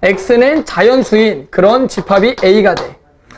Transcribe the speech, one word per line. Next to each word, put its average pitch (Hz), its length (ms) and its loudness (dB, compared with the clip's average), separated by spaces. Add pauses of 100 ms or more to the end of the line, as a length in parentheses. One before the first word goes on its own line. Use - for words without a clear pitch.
X는 240 600 0
자연수인 214 840 0
그런 220 380 2
집합이 196 540 -2
A가 196 340 2
돼. - 200 -12 (420)